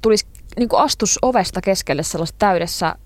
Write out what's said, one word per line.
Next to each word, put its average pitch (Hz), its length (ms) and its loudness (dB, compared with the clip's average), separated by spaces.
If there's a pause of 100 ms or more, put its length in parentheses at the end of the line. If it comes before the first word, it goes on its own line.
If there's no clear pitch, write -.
tulisi, 220 260 2 (300)
niinku, 240 180 0
astus - 460 2
ovesta 220 400 0
keskelle 175 420 -2
sellaista 165 360 -6
täydessä 170 560 0 (100)